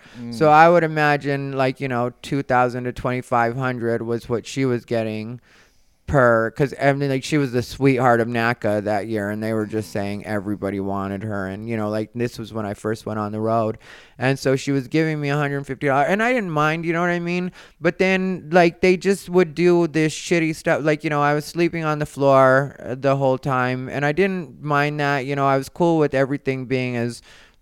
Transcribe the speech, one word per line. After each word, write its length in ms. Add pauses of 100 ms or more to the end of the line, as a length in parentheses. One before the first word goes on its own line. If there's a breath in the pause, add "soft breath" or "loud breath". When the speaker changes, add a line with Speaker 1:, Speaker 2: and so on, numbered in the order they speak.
(200 loud breath)
Speaker 1:
Mm. 140
Speaker 2:
So 160
I 200
would 160
imagine, 640
like, 300
you 80
know, 220 (100)
two 220
thousand 420
to 80
twenty-five 640
hundred 460
was 260
what 180
she 180
was 200
getting 560 (680 soft breath)
per, 440
'cause, 300
I 120
mean, 160
like, 160
she 120
was 140
the 100
sweetheart 600
of 80
naca 520
that 260
year, 220
and 140
they 80
were 140
just 260
saying 340
everybody 540
wanted 440
her, 240
and, 200
you 80
know, 140
like, 260
this 240
was 140
when 120
I 100
first 300
went 140
on 140
the 80
road, 360 (400 loud breath)
and 220
so 160
she 160
was 160
giving 320
me 80
a 80
hundred 320
fifty 200
dollars, 200
and 160
I 80
didn't 200
mind, 340
you 80
know 80
what 80
I 100
mean? 320 (300 loud breath)
But 180
then, 540
like, 260
they 160
just 320
would 260
do 320
this 300
shitty 400
stuff, 260
like, 220
you 60
know, 120
I 120
was 100
sleeping 400
on 160
the 60
floor, 760
uh, 160
the 200
whole 200
time, 520
and 160
I 80
didn't 500
mind 380
that, 240
you 100
know, 100
I 120
was 100
cool 300
with 160
everything 540
being 280
as, 260 (400 soft breath)